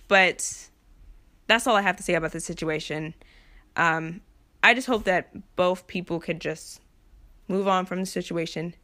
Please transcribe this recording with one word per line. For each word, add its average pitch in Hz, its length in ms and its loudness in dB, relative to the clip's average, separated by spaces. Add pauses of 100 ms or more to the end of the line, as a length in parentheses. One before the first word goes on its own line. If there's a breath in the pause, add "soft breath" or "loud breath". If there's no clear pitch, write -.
but - 580 2 (800)
that's 226 200 4
all 240 100 6
I 196 40 6
have 190 160 0
to - 60 -14
say 175 120 0
about 160 180 -2
this 165 100 -8
situation. 156 720 -4 (640 soft breath)
Um, 160 420 0 (420)
I 226 120 8
just 254 140 -2
hope 226 180 0
that - 500 -2
both 180 320 0
people 175 320 -4
could 165 220 -6
just - 400 -8 (640)
move 190 180 -2
on 190 200 2
from 185 160 -4
the 185 40 -4
situation, 170 800 -6